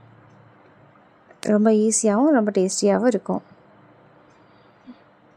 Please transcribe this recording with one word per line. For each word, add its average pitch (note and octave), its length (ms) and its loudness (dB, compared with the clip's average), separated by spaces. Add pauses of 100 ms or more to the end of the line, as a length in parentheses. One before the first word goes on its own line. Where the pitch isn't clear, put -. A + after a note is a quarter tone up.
(1400)
ரொம்ப G#3+ 300 0
ஈஸியாகவும், A3 600 0
ரொம்ப A3 200 2
டேஸ்டியாகவும் G3 560 -2
இருக்கும். F#3+ 360 -2 (1900)